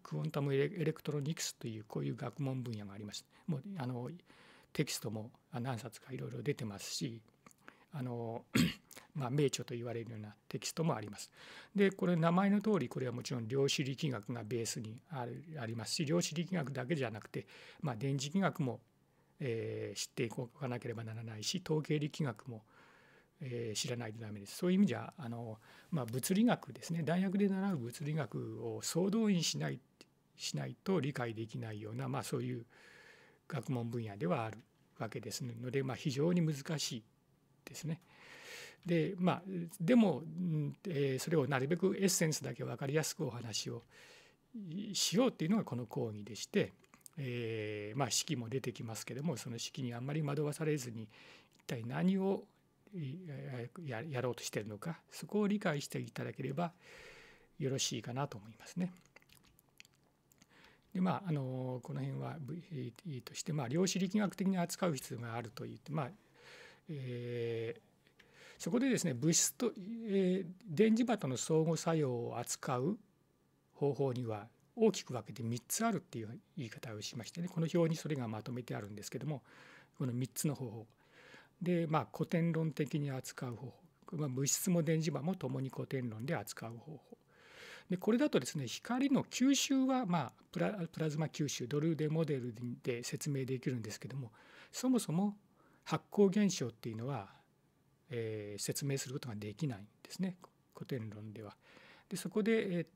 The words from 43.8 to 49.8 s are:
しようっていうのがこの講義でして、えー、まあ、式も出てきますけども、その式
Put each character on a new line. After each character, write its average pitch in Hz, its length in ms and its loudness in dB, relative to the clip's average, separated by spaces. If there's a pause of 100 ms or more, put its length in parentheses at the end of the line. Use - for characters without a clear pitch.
し - 240 2
よ 254 100 8
う - 20 6
っ - 20 2
て - 140 -2
い - 20 2
う 185 40 4
の 233 60 6
が 190 60 2
こ - 120 -4
の 120 100 -2
講 117 260 -2
義 104 120 -8
で 104 120 -10
し - 100 -8
て、 - 280 2 (440)
え 110 800 -4
ー、 139 40 -2
ま 135 60 4
あ、 113 60 -2
式 - 240 0
も 117 120 -4
出 127 140 -2
て 123 100 -4
き - 120 -10
ま 113 120 -6
す - 100 -8
け 120 80 -8
ど 131 100 -6
も、 156 140 0
そ 127 120 -8
の 117 100 -6
式 - 240 -6